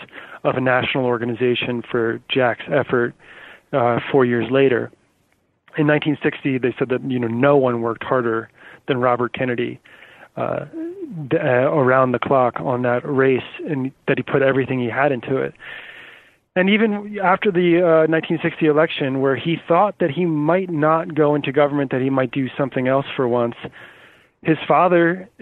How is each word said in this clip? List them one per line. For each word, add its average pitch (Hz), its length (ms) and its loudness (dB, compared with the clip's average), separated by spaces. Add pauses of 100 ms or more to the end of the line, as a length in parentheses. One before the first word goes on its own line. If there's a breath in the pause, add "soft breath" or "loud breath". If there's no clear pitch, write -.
(440 loud breath)
of 139 140 0
a 131 40 -2
national 127 440 0
organization 120 840 -2
for 117 400 -2
Jack's 123 420 0
effort, 127 440 0 (580 loud breath)
uh, 120 260 2 (120)
four 135 140 4
years 120 260 -2
later. 127 400 2 (840)
In 151 100 2
nineteen 151 340 0
sixty, 143 360 -2
they 120 200 -2
said 127 120 -2
that, 127 200 -2
you 123 80 -2
know, 120 100 -2
no 131 300 4
one 123 240 2
worked 117 220 -4
harder 117 460 -2 (380 loud breath)
than 135 100 0
Robert 120 360 0
Kennedy, 123 460 -4 (560 loud breath)
uh, - 300 -4 (640)
d-, 156 80 0
uh, 139 340 2
around 131 400 4
the 120 80 0
clock 131 400 0
on 135 220 -2
that 123 240 0
race, 135 360 2 (280)
and 135 220 -4 (160)
that 135 100 0
he 123 60 -6
put - 180 0
everything 131 380 0
he 120 100 -2
had 131 220 0
into 135 260 -4
it. 135 160 -4 (1040 loud breath)
And 185 120 4
even 208 500 0
after 190 320 2
the, 170 520 4
uh, 160 80 2
nineteen 160 320 0
sixty 165 220 -2
election, 147 560 2
where 135 160 2
he 165 180 -2 (100)
thought 190 340 2
that 170 120 0
he 170 140 -2
might 165 440 0
not 160 460 0
go 147 200 2
into 147 180 -4
government, 143 380 0
that 131 100 -2
he 131 80 0
might 131 220 0
do 131 260 -2
something 127 320 -2
else 135 160 0 (100)
for 135 100 0
once, 120 300 0 (840 loud breath)
his 160 160 0 (100)
father, 175 640 2 (120)